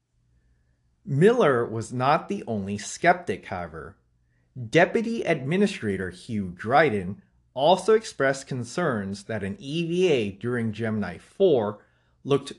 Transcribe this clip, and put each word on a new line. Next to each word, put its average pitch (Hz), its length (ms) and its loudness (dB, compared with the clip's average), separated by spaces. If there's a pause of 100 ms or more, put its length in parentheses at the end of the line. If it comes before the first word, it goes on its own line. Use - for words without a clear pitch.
(1040)
Miller 151 600 4
was 110 280 -6
not 139 360 2
the 202 200 -6
only 104 280 -4
skeptic, - 680 0
however. 80 520 -10 (720)
Deputy 214 520 2
Administrator 135 880 -2
Hugh 98 460 -6
Dryden 104 680 0 (320)
also 170 380 4
expressed 139 560 0
concerns 117 760 -4
that 107 200 -6
an 98 160 -6
E 160 260 -6
V 180 240 2
A 113 220 0
during 117 400 -4
Gemini 107 460 -4
four 131 640 0 (400)
looked 135 340 -2